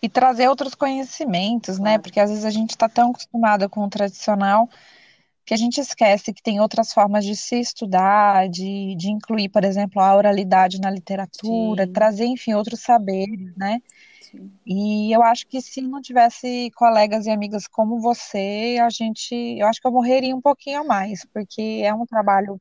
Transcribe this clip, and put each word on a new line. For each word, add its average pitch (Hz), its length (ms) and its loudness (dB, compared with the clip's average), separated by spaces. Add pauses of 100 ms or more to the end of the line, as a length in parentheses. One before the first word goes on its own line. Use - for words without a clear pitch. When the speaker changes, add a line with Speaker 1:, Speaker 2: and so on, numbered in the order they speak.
Speaker 1:
E 233 60 -2
trazer 254 400 4
outros 269 260 0
conhecimentos, 240 1040 -4
né? 202 120 0
Speaker 2:
Claro. 214 120 2
Speaker 1:
Porque 196 180 -2
às 208 100 4
vezes 214 140 -6
a 214 60 -2
gente 220 260 -4
tá 226 120 2
tão 240 220 2
acostumada 214 580 0
com 208 160 -4
o 202 60 -4
tradicional 202 800 0 (760)
que - 80 -4
a 226 40 0
gente 240 240 0
esquece 214 520 0
que - 100 -14
tem 208 180 -2
outras 220 320 0
formas 208 320 2
de 202 100 -4
se - 240 -4
estudar, 196 920 2
de, 190 480 -6
de 175 140 -4
incluir, 214 380 -4
por 196 160 2
exemplo, 196 360 -2
a 190 140 6
oralidade 190 680 4
na 196 100 -2
literatura, 196 960 -4
Speaker 2:
Sim. 185 60 -10
Speaker 1:
trazer, 208 340 2
enfim, 247 280 -2
outros 208 260 -4
saberes, 196 760 -2
né? 202 260 -4 (400)
Speaker 2:
Sim. 196 300 -20 (120)
Speaker 1:
E 214 500 -2
eu 233 100 6
acho 233 240 2
que 262 120 -8
se - 200 -12
não 262 200 -8
tivesse 247 760 0
colegas 214 500 4
e 220 40 -2
amigas 208 360 -4
como 226 340 -2
você, 220 800 -4
a 233 100 4
gente, 226 440 -8 (240)
eu 208 80 2
acho 226 140 0
que - 80 -4
eu 247 40 -2
morreria 254 440 2
um 254 40 -8
pouquinho 285 420 -2
a - 20 -6
mais, 202 420 -2
porque 220 580 -8
é 208 80 2
um 226 140 -6
trabalho 202 540 0